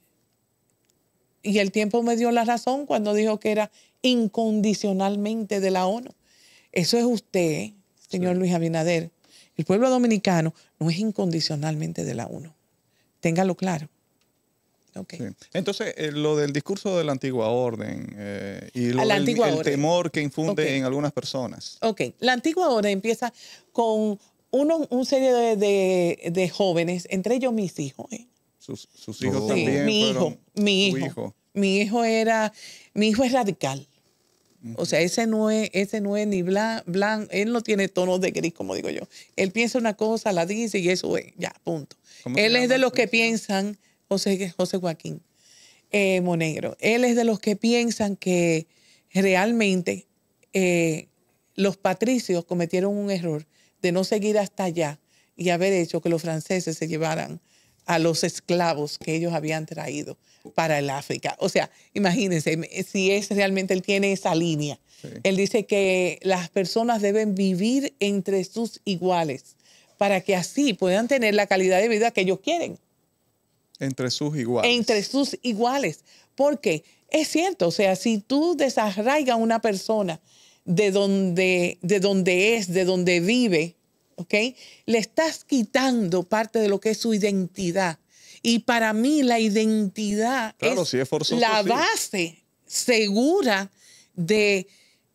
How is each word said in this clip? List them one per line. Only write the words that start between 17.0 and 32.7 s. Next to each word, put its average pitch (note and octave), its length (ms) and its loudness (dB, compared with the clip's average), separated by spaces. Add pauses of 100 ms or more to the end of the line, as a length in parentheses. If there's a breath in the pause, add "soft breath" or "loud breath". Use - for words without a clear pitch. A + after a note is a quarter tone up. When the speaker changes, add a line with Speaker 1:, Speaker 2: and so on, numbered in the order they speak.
Speaker 2:
la D3 80 -2
antigua B2+ 360 -2
orden, A#2 680 -4
eh, G2+ 580 -10
y B2 140 0
lo B2+ 140 2
Speaker 1:
A - 20 2
la A2 100 4
Speaker 2:
del, - 80 2
Speaker 1:
antigua A#3 260 2
Speaker 2:
el C#3+ 100 0
Speaker 1:
orden. D#3+ 140 0
Speaker 2:
temor E3 380 0
que D#3+ 100 -4
infunde D#3 440 -2
Speaker 1:
Ok. D3 60 0
Speaker 2:
en C3+ 140 -2
algunas C#3 280 -2
personas. - 720 -8
Speaker 1:
Ok. A3+ 180 -2 (180)
La B3 140 2
antigua D#4+ 380 0
orden G#3 220 2
empieza A3 400 -2 (400 loud breath)
con G#3+ 460 0 (320 soft breath)
uno, D4 400 2
un B3 160 0
serie C4 260 2
de, A#3 240 2
de, F#3 760 2
de F3+ 160 0
jóvenes, F3 640 0
entre G3 260 -2
ellos B3+ 160 0
mis G#3 260 -4
hijos, C#3 340 -8
¿eh? A3+ 140 -14 (320)
Speaker 2:
Sus, - 360 -16
sus A2 280 -14
hijos C3 200 0
Speaker 3:
Oh. G#3+ 120 0
Speaker 1:
Sí, F3+ 100 2
Speaker 2:
también C#3 220 0
Speaker 1:
mi G#3+ 140 2 (100)
hijo, - 100 0
Speaker 2:
fueron E3 200 -2 (140)
Speaker 1:
mi G3+ 360 2
Speaker 2:
su D#3+ 80 0
Speaker 1:
hijo. E3 80 -4
Speaker 2:
hijo. A2+ 280 -8 (200)
Speaker 1:
Mi G3 260 2
hijo A3+ 240 0
era, A3 480 0 (420 loud breath)